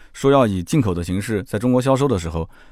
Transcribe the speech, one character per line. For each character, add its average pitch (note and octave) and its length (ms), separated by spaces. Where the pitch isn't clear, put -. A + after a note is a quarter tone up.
说 C#3 180
要 C3+ 140
以 F#2+ 160
进 D3+ 180
口 G#2+ 140
的 F2 100
形 F#2 160
式 G2+ 240
在 - 140
中 B2 160
国 B2+ 80
销 C3+ 140
售 C3+ 120
的 A2 120
时 E2 100
候， E2 180